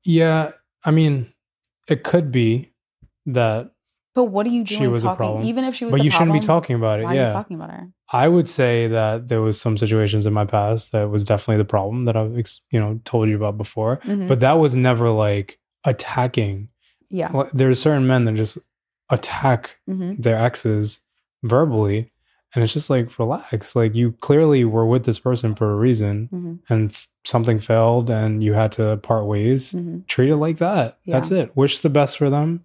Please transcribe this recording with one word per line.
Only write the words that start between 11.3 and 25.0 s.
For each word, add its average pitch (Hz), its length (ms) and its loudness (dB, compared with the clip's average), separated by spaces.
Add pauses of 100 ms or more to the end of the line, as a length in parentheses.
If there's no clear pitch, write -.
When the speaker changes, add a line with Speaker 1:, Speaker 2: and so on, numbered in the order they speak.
Speaker 1:
the 104 100 2
problem 110 380 -2
that 113 100 0
I've 110 200 -2
ex-, - 340 -8
you 113 100 2
know, 107 240 -4
told 110 240 0
you 107 80 0
about 104 220 -4
before. 110 400 -4
Speaker 2:
Mm-hmm. 202 280 -6
Speaker 1:
But 135 140 2
that 131 140 4
was 151 200 4
never, 123 360 2
like, 104 500 -2 (240)
attacking. 113 840 -2 (420)
Speaker 2:
Yeah. 175 220 -6
Speaker 1:
Like, 139 200 -2
there 131 180 4
are 127 40 4
certain 139 320 2
men 127 180 2
that 110 100 0
just 107 240 -4 (520)
attack - 680 -2 (120)
Speaker 2:
Mm-hmm. 185 320 -6
Speaker 1:
their 113 180 2
exes 110 600 -2 (420)
verbally. 113 680 0 (440)
And 117 100 2
it's 113 80 0
just - 180 -6
like, 120 280 -2
relax. - 580 -4
Like, 113 180 2
you 117 260 0
clearly 147 440 4
were 113 220 2
with 120 180 2